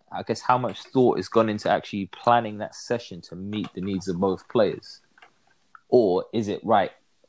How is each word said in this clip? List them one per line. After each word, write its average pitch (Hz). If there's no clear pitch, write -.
I 92
guess, -
how 123
much 120
thought 127
is -
gone 113
into 104
actually 98
planning 113
that 104
session -
to -
meet 101
the 92
needs 95
of 87
both 92
players? -
Or 98
is 107
it, 101
right, 101